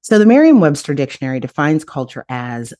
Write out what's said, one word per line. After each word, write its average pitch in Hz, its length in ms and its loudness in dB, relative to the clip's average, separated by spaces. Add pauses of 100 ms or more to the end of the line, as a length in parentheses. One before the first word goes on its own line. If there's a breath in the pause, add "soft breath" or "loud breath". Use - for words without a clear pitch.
So 220 160 2
the 214 80 4
Merriam-Webster 226 680 4
dictionary 131 460 -6
defines 151 440 -4
culture 131 440 -12
as 123 520 -10